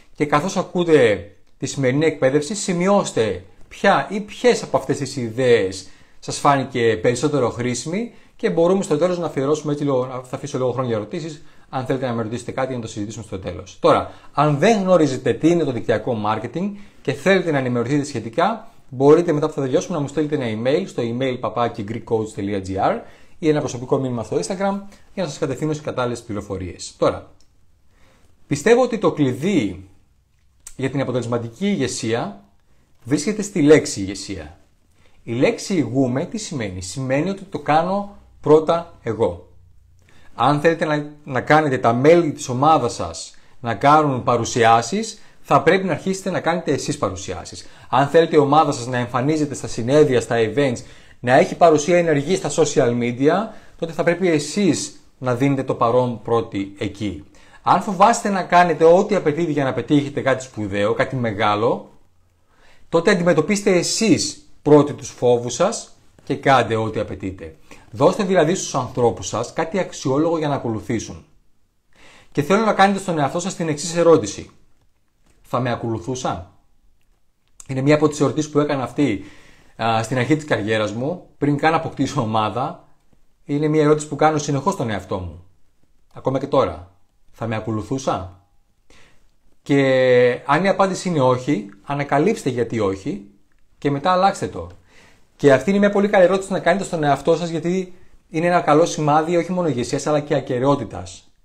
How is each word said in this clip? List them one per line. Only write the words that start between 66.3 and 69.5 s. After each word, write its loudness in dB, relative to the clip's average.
κάντε 2
ό,τι -4
απαιτείται. -10
Δώστε 2
δηλαδή 2
στους -6
ανθρώπους -2
σας -6